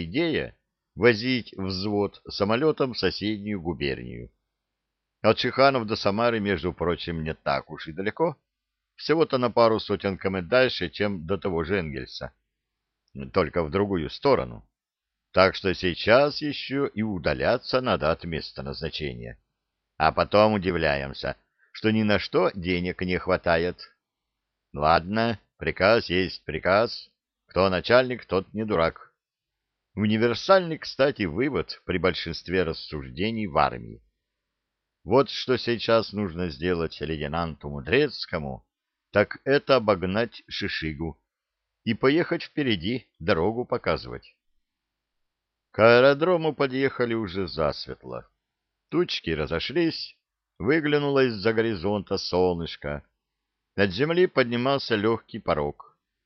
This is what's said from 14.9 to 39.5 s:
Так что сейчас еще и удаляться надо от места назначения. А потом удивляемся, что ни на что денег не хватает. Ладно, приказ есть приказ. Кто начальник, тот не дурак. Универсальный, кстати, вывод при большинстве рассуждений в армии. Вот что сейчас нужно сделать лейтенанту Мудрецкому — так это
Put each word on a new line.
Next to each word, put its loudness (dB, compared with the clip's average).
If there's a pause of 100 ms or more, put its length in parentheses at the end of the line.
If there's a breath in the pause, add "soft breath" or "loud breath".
Так 6
что -2
сейчас 2
еще -4
и -4
удаляться 0
надо 0
от -2
места -8
назначения. -8 (600)
А 4
потом 4
удивляемся, -2 (360)
что 0
ни 2
на 4
что 0
денег -2
не 0
хватает. 0 (960)
Ладно, 2 (200)
приказ 2
есть -2
приказ. 0 (380)
Кто 2
начальник, 2
тот -4
не -4
дурак. -2 (840)
Универсальный, 2
кстати, 0
вывод -4
при -2
большинстве -2
рассуждений -6
в -4
армии. -2 (1040)
Вот 2
что -2
сейчас 0
нужно -4
сделать -2
лейтенанту -6
Мудрецкому — -4 (440)
так 2
это 2